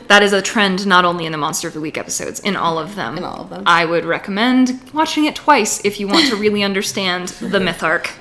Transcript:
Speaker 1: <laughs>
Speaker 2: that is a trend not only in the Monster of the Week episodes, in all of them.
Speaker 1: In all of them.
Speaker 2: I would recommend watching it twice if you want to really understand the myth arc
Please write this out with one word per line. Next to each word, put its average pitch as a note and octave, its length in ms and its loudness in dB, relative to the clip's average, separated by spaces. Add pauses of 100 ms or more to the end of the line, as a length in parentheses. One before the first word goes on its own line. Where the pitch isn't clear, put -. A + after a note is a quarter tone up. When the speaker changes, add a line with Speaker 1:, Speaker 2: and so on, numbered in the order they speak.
Speaker 1:
<laughs> - 60 -20
Speaker 2:
that G3+ 160 6
is G3+ 100 4
a G3 80 2
trend G3 440 0
not F3+ 200 6
only F3 200 0
in D#3+ 60 -6
the D#3 60 -6
Monster D#3 320 -4
of D3+ 40 -18
the D#3 60 -8
Week D#3 180 -6
episodes, - 440 -8
in - 160 -2
all E3 200 0
of D#3+ 180 -6
them. C#3+ 220 -6
Speaker 1:
In F3+ 60 -8
all - 200 -10
of F3+ 60 -16
them. F3+ 160 -12
Speaker 2:
I E3+ 200 6
would E3 180 0
recommend B3 760 2 (120)
watching D#4 320 0
it D4+ 100 0
twice A#3+ 500 2
if G3+ 160 -2
you G3 60 -2
want D4 200 2
to A#3 80 0
really G#3 280 0
understand F#3+ 680 -2
the F#3+ 320 -2
myth E3+ 200 -2
arc E3+ 400 0